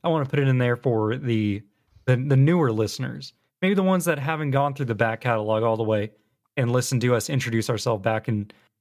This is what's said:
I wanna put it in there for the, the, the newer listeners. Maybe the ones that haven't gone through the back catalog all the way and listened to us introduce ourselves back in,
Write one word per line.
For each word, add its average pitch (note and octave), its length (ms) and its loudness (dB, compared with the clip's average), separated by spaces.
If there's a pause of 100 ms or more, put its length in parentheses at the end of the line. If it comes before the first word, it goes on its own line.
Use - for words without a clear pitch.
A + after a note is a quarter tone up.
I E3 60 0
wanna D#3 160 0
put C#3 140 -2
it C#3 80 2
in C3 100 2
there B2 180 0
for A2+ 400 -2
the, A2 460 -2 (440)
the, B2+ 100 4
the C3+ 200 0
newer C#3+ 360 4
listeners. A#2+ 640 -4 (280)
Maybe F#3+ 140 2
the G3 80 0
ones F#3 220 2
that D#3+ 140 0
haven't D3+ 320 -4
gone C#3 220 0
through C3+ 140 -6
the A2+ 80 -2
back A2+ 260 0
catalog A2 420 0
all A2+ 140 2
the A2+ 60 0
way G#2+ 280 0 (460)
and A#2+ 140 0
listened B2 300 0
to B2 140 2
us A#2+ 140 -2
introduce A#2 400 -2
ourselves A2+ 320 -2
back A2 260 -2
in, G#2 220 -4 (320)